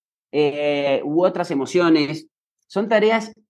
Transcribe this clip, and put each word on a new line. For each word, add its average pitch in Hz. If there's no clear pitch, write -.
eh, 143
u 156
otras 175
emociones, 156
son 208
tareas 220